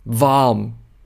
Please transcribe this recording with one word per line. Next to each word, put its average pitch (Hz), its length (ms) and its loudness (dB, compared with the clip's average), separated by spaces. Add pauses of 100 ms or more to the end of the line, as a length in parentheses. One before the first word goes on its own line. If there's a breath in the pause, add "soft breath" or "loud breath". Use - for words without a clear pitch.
warm. 113 640 0 (320)